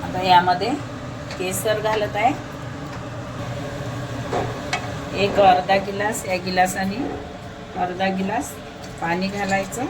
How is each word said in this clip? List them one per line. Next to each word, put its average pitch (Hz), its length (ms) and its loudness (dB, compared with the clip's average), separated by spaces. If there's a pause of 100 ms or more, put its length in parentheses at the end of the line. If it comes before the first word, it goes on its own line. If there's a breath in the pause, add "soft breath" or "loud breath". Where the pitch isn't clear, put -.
आता 185 180 -2
यामध्ये 180 480 6 (680)
केसर 196 400 0
घालत 214 360 0
आहे. 233 340 2 (2750)
एक 196 160 2
अर्धा 185 360 8
गिलास, 202 500 -2
या 185 120 -2
गिलासाने 185 580 2 (840)
अर्धा 180 280 0
गिलास 190 440 -2 (500)
पाणी 175 260 0
घालायचं. 196 640 -2